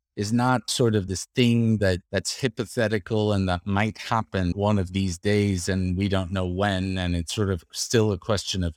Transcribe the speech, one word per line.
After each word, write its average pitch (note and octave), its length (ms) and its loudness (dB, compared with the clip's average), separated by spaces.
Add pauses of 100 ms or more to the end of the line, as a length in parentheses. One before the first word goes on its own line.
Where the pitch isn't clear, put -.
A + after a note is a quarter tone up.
(180)
is G#2 160 -2
not B2 360 2
sort A#2 260 2
of F#2+ 120 0
this F#2+ 260 -6
thing A#2 440 4
that, F#2 220 2 (120)
that's - 300 -4
hypothetical G#2+ 920 0
and G2 160 2
that F2 180 -2
might G2+ 320 0
happen G2 560 -2
one G2+ 240 0
of F2+ 140 -2
these F#2+ 260 -2
days G2+ 520 0
and F#2 260 0
we G2 140 0
don't F#2 220 -2
know F#2+ 160 -2
when, F#2+ 500 0
and F2 180 0
it's E2+ 180 -4
sort G2+ 180 0
of F2+ 200 -4
still G#2+ 400 2
a F#2+ 60 -2
question G2 460 -4
of E2+ 140 -2